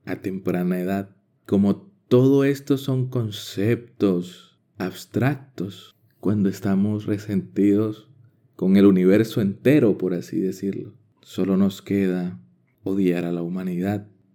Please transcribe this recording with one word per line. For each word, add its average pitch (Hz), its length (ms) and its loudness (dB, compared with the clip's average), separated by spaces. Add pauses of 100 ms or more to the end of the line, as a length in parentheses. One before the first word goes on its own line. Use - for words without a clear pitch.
a 92 160 -8
temprana 90 580 -4
edad. 98 380 -4 (280)
Como 98 460 0 (160)
todo 135 380 4
esto 139 340 -2
son 131 300 -4
conceptos 107 1500 -4 (160)
abstractos, - 1200 -6 (220)
cuando 98 280 0
estamos 101 580 -2
resentidos 101 1000 -2 (480)
con 95 200 2
el 101 100 8
universo 98 540 4
entero, 107 580 2
por 90 160 -2
así 87 260 -6
decirlo, 95 540 -6 (280)
solo 92 340 -2
nos 95 240 0
queda 92 600 -2 (420)
odiar 92 420 0
a 85 80 -4
la 85 100 -4
humanidad. 92 680 -4 (260)